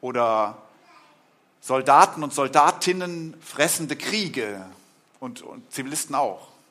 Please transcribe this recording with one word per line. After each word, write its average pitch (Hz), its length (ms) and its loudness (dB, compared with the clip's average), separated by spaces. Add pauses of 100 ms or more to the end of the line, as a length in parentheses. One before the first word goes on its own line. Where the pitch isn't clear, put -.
oder 117 600 0 (1000)
Soldaten 135 600 4
und 143 120 -6
Soldatinnen 165 1080 0
fressende 151 540 -2
Kriege 135 680 -6 (540)
und, 123 240 -14
und - 300 -20
Zivilisten 143 420 -8
auch. 120 340 -2 (220)